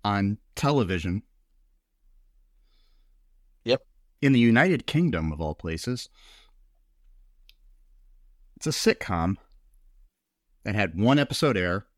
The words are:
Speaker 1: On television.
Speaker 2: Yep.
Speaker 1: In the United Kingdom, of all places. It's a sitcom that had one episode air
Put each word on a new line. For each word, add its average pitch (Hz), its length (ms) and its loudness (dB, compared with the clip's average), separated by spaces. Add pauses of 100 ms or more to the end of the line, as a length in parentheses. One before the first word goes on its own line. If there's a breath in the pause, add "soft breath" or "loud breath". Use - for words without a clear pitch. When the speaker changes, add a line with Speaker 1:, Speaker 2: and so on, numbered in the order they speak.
Speaker 1:
On 101 340 0 (180)
television. 95 680 0 (2500)
Speaker 2:
Yep. 120 160 0 (400)
Speaker 1:
In 139 120 4
the 123 60 6
United 120 460 4
Kingdom, 101 460 -2
of 76 100 -8
all 76 140 -6
places. 87 540 -8 (2500 soft breath)
It's - 100 -8
a - 20 -2
sitcom 95 680 -2 (1300)
that 104 120 -6
had 90 240 -2
one 123 180 4
episode 139 400 0
air 90 300 -2 (100)